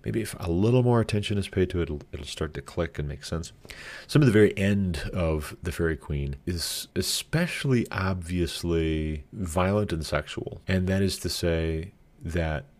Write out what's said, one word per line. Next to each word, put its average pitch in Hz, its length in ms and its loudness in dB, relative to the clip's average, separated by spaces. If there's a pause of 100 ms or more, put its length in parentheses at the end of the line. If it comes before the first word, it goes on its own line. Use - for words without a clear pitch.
maybe 113 160 0
if 101 180 -6
a 87 100 -4
little 110 320 4
more 120 200 4
attention 104 360 -2
is 98 120 -2
paid 95 220 2
to 90 80 -2
it, 85 40 0
it'll, 73 200 -6 (100)
it'll 71 120 -10
start - 280 -6
to 69 80 -8
click - 360 -6
and 76 80 -4
make 71 200 -10
sense. 82 260 -6 (560)
Some 147 140 6
of 143 60 8
the 117 40 8
very 104 260 8
end 98 540 2
of 80 500 0
The 87 120 -6
Fairy 80 240 0
Queen 69 480 -4
is - 500 -4
especially 139 960 0
obviously 82 1400 0
violent 92 580 0
and 80 140 -4
sexual. - 640 -6
And 92 180 2
that 95 140 2
is 95 180 0
to - 100 -4
say 82 640 -2 (300)
that 80 420 -2 (160)